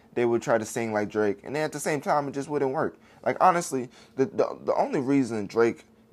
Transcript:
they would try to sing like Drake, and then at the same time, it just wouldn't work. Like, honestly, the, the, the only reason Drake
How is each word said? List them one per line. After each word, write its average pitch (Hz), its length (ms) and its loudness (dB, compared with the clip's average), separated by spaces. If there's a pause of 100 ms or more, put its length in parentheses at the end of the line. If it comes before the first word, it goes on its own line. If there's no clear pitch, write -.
(140)
they 123 120 2
would 117 160 2
try 120 160 4
to 107 80 -4
sing 113 260 -4
like 104 180 0
Drake, 107 340 0
and 120 120 -8
then 156 80 -2
at 151 80 -4
the 147 80 -8
same 151 220 -2
time, 147 260 0
it 135 60 -8
just 139 160 -6
wouldn't 139 240 0
work. 139 260 -2 (240)
Like, 127 160 -2
honestly, 170 500 2 (280)
the, 135 80 4
the, - 400 -2
the - 100 2
only 214 240 0
reason 120 480 0
Drake 117 380 2 (280)